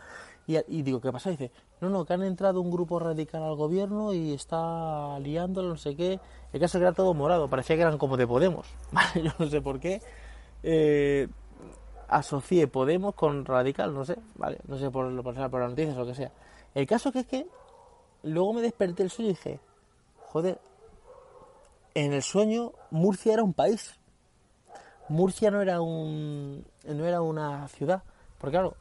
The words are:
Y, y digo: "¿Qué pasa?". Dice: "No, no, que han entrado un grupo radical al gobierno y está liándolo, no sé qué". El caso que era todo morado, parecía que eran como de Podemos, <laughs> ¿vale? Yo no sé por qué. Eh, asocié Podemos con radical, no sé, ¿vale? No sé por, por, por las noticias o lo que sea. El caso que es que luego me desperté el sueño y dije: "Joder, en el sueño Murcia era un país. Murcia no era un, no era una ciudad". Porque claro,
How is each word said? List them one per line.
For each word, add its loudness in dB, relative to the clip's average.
Y, 2
y -4
digo: 0
"¿Qué -2
pasa?". -6
Dice: -6
"No, 0
no, 0
que -2
han 0
entrado 0
un -2
grupo -2
radical -4
al -4
gobierno -2
y -2
está -4
liándolo, -2
no -4
sé -6
qué". -2
El -4
caso 2
que 4
era 6
todo 4
morado, 2
parecía 2
que 4
eran 4
como 2
de 4
Podemos, 2
<laughs> -16
¿vale? 2
Yo 0
no 2
sé 0
por -4
qué. -2
Eh, 4
asocié 4
Podemos 0
con 0
radical, 0
no -6
sé, -4
¿vale? -4
No -8
sé -4
por, -4
por, -6
por -2
las 0
noticias -2
o -4
lo -4
que -8
sea. -8
El 2
caso 0
que -2
es -2
que -6
luego 0
me -2
desperté 0
el 0
sueño -2
y -2
dije: -8
"Joder, -2
en 2
el 0
sueño 0
Murcia 2
era 4
un 2
país. 2
Murcia 2
no 2
era 2
un, -6
no -4
era 0
una -4
ciudad". 0
Porque 0
claro, 2